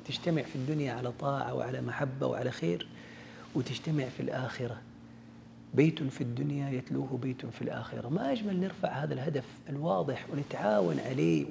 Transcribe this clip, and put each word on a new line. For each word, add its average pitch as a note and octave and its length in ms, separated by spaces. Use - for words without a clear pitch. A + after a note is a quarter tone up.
تجتمع D#3 380
في - 140
الدنيا C#3 360
على B2 280
طاعة C3+ 340
وعلى B2+ 260
محبة C3 460
وعلى B2+ 240
خير، E3+ 380
وتجتمع C3+ 500
في C3+ 160
الآخرة؟ B2 560
بيت D#3 280
في C3 180
الدنيا C#3 500
يتلوه C3 520
بيت B2+ 240
في - 160
الآخرة. B2+ 460
ما A3+ 240
أجمل G#3 280
نرفع F#3+ 280
هذا C#3 260
الهدف C3+ 300
الواضح C#3+ 640
ونتعاون G#2 680
عليه C#3+ 500